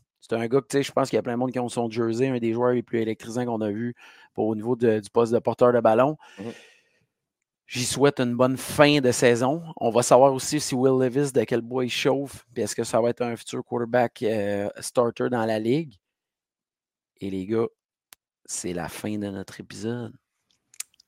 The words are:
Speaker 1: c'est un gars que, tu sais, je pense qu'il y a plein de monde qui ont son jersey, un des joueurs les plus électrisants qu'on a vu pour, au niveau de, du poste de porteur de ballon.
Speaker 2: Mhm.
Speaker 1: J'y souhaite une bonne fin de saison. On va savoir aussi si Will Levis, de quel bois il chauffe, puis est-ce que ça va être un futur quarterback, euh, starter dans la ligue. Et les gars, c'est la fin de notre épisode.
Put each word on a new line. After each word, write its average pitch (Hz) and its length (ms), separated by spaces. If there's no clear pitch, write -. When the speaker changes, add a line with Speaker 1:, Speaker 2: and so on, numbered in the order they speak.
Speaker 1:
c'est - 140
un 117 120
gars 123 140
que, 135 80
tu 139 100
sais, 139 40
je - 80
pense 131 200
qu'il - 60
y - 40
a - 20
plein 123 120
de 120 40
monde 127 140
qui 127 80
ont 123 80
son 117 200
jersey, 113 400
un 127 100
des 113 140
joueurs 123 200
les 123 100
plus 117 180
électrisants 113 460
qu'on 117 140
a 107 100
vu 120 240
pour, 110 140
au 110 80
niveau 113 180
de, 113 240
du 101 120
poste 117 220
de 120 60
porteur 123 340
de 120 80
ballon. 117 360
Speaker 2:
Mhm. 113 140
Speaker 1:
J'y 123 200
souhaite 139 340
une 120 160
bonne 127 220
fin 147 420
de 123 100
saison. 127 520
On 117 100
va 113 140
savoir 135 320
aussi 143 260
si - 140
Will 131 280
Levis, 131 300
de 123 120
quel 117 180
bois 127 240
il 117 40
chauffe, 135 600
puis 117 100
est-ce 104 140
que 117 80
ça 113 160
va 117 80
être 120 140
un 117 140
futur - 280
quarterback, 120 580
euh, 104 460
starter 127 500
dans 117 160
la 110 120
ligue. 123 360
Et 98 80
les 95 160
gars, 113 180
c'est - 300
la 80 160
fin 107 260
de 104 120
notre 95 320
épisode. 110 520